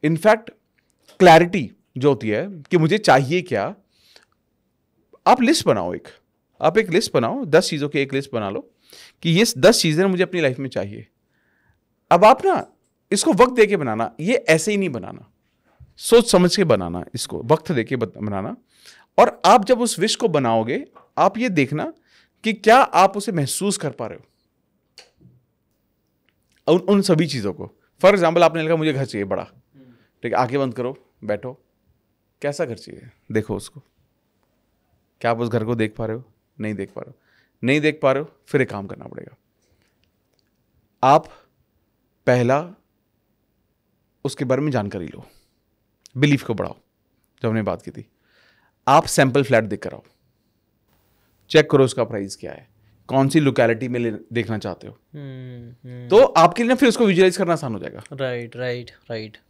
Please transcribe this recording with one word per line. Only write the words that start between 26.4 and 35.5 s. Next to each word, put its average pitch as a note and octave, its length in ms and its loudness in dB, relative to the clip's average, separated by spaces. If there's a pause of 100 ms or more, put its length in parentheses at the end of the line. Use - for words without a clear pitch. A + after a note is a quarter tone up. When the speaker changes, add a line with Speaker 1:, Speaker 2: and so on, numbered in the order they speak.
Speaker 1:
उन, F3+ 80 4
उन G3 220 2
सभी E3 240 2
चीज़ों A2 260 -6
को। - 200 -14 (320)
For G3 100 8
example, E3+ 280 2
आपने E3 200 2
लिखा, D#3+ 140 0
"मुझे D#3 160 -2
घर C3+ 120 -4
चाहिए G#2 200 -6
बड़ा।" F#2+ 200 -4 (800)
ठीक A#2 100 -6
है, G#2+ 60 0
आंखें B2+ 200 -2
बंद C3 160 -4
करो, B2+ 240 -8 (260)
बैठो, F#2 400 -10 (800)
कैसा C#3+ 220 -4
घर A#2 140 -10
चाहिए, - 320 -20 (220)
देखो G#2+ 240 -4
उसको। - 260 -16 (1400)
क्या A#2 100 -2
आप A#2 100 -2
उस A#2+ 80 -2
घर A2 160 -2